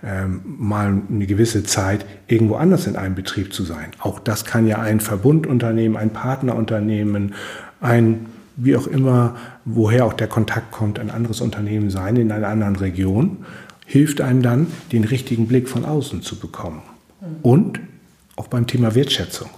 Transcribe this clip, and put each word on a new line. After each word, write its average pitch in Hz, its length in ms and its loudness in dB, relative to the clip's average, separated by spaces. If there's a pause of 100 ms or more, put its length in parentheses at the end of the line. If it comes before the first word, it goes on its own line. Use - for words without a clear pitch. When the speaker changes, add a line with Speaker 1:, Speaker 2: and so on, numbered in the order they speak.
Speaker 1:
ähm, 95 400 -4
mal 101 640 -2
eine 104 180 -2
gewisse 101 380 2
Zeit 101 400 -2 (220)
irgendwo 113 300 4
anders 165 300 4
in 101 100 -4
einem 95 180 -2
Betrieb 95 400 -6
zu - 80 -4
sein. 80 360 -8
Auch 98 200 -6
das - 260 -4
kann 113 220 2
ja 107 140 2
ein 110 200 2
Verbundunternehmen, 113 960 2
ein 110 140 -2
Partnerunternehmen, 107 1200 -2 (480)
ein, 117 460 4 (300)
wie 135 200 2
auch - 100 -2
immer, 127 480 2 (300)
woher 113 400 4
auch 110 80 2
der 110 160 -4
Kontakt 107 420 -2
kommt, 104 300 -4
ein 104 100 -6
anderes 113 300 -4
Unternehmen 107 500 -2
sein 95 240 -2
in 117 160 4
einer 107 160 -2
anderen 101 300 0
Region, 95 680 0 (400)
hilft 151 360 2
einem 127 220 2
dann, 127 260 2 (240)
den 117 100 4
richtigen 113 460 0
Blick 123 200 2
von 117 160 -4
außen 143 380 -4
zu - 160 -12
bekommen. 80 440 -12 (380)
Speaker 2:
Mhm. 196 60 -14 (160)
Speaker 1:
Und 135 380 4 (560)
auch - 100 -10
beim 120 220 -2
Thema 117 260 0
Wertschätzung - 640 -2